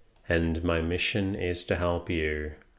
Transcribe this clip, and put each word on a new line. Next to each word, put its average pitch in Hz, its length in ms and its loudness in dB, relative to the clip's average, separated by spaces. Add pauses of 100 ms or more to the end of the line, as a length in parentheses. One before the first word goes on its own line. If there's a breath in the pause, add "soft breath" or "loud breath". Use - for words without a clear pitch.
(280)
and 82 340 2
my 82 200 2
mission 95 520 0
is 90 300 -4
to 90 120 0
help 87 340 0
you 76 420 -2 (260)